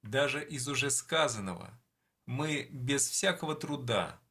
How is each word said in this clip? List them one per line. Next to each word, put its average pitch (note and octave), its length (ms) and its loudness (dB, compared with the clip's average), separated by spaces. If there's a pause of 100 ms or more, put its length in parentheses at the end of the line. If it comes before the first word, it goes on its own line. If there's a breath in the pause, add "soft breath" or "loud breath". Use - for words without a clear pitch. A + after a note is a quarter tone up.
Даже C#3 400 2
из C3+ 240 -4
уже C#3+ 220 2
сказанного A2 880 0 (460)
мы C#3+ 460 -2
без C3+ 360 2
всякого F3 480 0
труда B2 640 -2 (120)